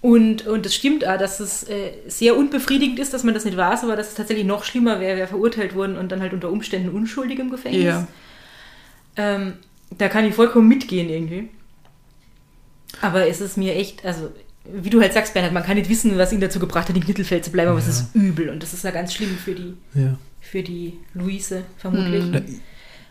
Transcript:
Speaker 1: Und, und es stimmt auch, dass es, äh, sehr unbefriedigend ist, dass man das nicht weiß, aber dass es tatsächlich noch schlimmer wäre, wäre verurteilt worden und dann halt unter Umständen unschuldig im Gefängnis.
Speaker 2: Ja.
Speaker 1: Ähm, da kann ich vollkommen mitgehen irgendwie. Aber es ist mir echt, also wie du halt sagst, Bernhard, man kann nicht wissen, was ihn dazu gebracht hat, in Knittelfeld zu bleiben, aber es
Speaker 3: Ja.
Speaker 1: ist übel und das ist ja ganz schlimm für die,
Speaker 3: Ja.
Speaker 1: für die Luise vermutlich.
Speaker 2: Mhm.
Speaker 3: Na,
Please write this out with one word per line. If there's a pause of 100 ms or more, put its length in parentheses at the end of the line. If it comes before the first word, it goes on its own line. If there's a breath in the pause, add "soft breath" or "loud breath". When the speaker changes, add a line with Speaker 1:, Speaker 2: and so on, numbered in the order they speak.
Speaker 1:
Und,
und
es
stimmt
auch,
dass
es,
äh, (160)
sehr
unbefriedigend
ist,
dass
man
das
nicht
weiß,
aber
dass
es
tatsächlich
noch
schlimmer
wäre,
wäre
verurteilt
worden
und
dann
halt
unter
Umständen
unschuldig
im
Gefängnis.
Speaker 2:
Ja. (1080 loud breath)
Speaker 1:
Ähm, (420)
da
kann
ich
vollkommen
mitgehen
irgendwie. (1500)
Aber
es
ist
mir
echt,
also (420)
wie
du
halt
sagst,
Bernhard,
man
kann
nicht
wissen,
was
ihn
dazu
gebracht
hat,
in
Knittelfeld
zu
bleiben,
aber
es
Speaker 3:
Ja.
Speaker 1:
ist
übel
und
das
ist
ja
ganz
schlimm
für
die, (200)
Speaker 3:
Ja. (220)
Speaker 1:
für
die (200)
Luise (160)
vermutlich.
Speaker 2:
Mhm.
Speaker 3:
Na, (720 loud breath)